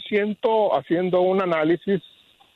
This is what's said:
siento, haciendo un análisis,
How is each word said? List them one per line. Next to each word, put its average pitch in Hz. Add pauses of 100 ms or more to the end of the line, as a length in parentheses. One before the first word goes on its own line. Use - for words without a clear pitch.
siento, 208
haciendo 180
un 190
análisis, 170 (540)